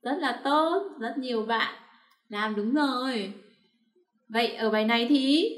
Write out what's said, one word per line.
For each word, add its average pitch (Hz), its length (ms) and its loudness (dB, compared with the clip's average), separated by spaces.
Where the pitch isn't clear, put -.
Rất 277 160 -2
là 254 260 -2
tốt, 320 380 2
rất 233 180 -6
nhiều 247 240 -2
bạn 220 320 0
làm 214 280 -4
đúng 214 180 0
rồi. 254 580 0
Vậy 226 260 0
ở 220 160 0
bài 214 140 2
này 233 240 2
thì 294 480 4